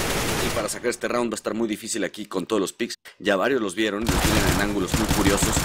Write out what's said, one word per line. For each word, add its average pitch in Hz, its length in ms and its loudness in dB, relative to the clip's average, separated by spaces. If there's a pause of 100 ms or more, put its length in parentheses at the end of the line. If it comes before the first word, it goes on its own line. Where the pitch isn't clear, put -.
(460)
y 117 100 -2
para 107 120 -2
sacar 107 220 -4
este 113 180 -2
round 117 240 0
va 107 40 -4
a - 40 -4
estar 104 140 -4
muy 110 160 0
difícil 104 340 -4
aquí 92 220 -6
con 92 200 -4
todos 110 140 2
los 87 140 0
picks. - 220 -6 (220)
Ya 98 200 4
varios 117 240 2
los 92 140 -4
vieron, 107 260 0
los - 200 0
tienen 104 220 4 (120)
en 95 60 0
ángulos 101 380 -2
muy 107 160 0
curiosos. 98 500 2